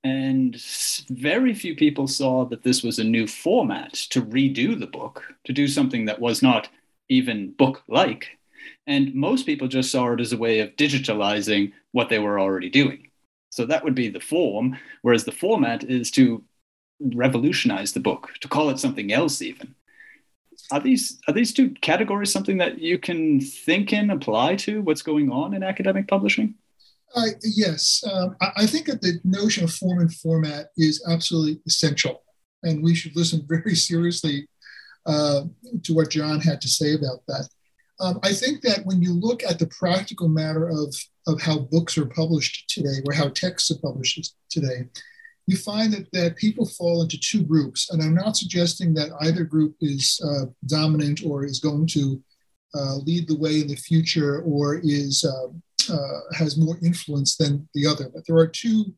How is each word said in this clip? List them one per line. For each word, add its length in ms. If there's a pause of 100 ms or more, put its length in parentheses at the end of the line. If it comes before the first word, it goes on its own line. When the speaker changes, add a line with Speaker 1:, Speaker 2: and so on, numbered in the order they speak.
Speaker 1:
And 500
s-, 560
very 460
few 200
people 320
saw 380
that 160
this 220
was 160
a 60
new 200
format 680
to 280
redo 560
the 80
book, 380 (220)
to 80
do 140
something 380
that 140
was 240
not 260 (400)
even 440
book-like. 720 (580)
And 300
most 300
people 220
just 240
saw 220
it 60
as 140
a 40
way 220
of 160
digitalizing 960 (200)
what 180
they 100
were 200
already 300
doing. 400 (400)
So 160
that 180
would 120
be 140
the 100
form, 580 (260)
whereas 200
the 80
format 540
is 260
to 320 (560)
revolutionize 960
the 80
book, 300 (100)
to 80
call 200
it 100
something 320
else 300
even. 340 (960)
Are 80
these, 480
are 60
these 200
two 180 (100)
categories 500
something 260
that 220
you 180
can 420
think 540
and 180
apply 460
to 240
what's 200
going 300
on 220
in 100
academic 440
publishing? 480 (600)
Speaker 2:
Uh, 120 (160)
yes. 680
Um, 320
I, 160
I 80
think 220
that 140
the 220
notion 420
of 80
form 260
and 140
format 640
is 340
absolutely 580
essential, 560 (400)
and 200
we 120
should 200
listen 320
very 280
seriously, 720 (580)
uh, 380 (400)
to 100
what 160
John 320
had 200
to 80
say 260
about 320
that. 200 (520)
Um, 240
I 80
think 300
that 240
when 160
you 100
look 320
at 140
the 100
practical 600
matter 420
of, 240 (320)
of 160
how 160
books 400
are 80
published 640
today, 360
or 80
how 160
texts 420
are 80
published 560 (140)
today, 380 (600)
you 100
find 360
that, 180
that 240
people 320
fall 340
into 160
two 240
groups. 480
And 140
I'm 100
not 240
suggesting 580
that 140 (120)
either 240
group 340
is, 440
uh, 220 (220)
dominant 580
or 180
is 160
going 280
to, 340 (540)
uh, 220
lead 300
the 100
way 240
in 60
the 80
future 640
or 420
is, 420
uh, 640
uh, 280 (140)
has 240
more 260
influence 520
than 380
the 140
other. 260
But 140
there 100
are 100
two 500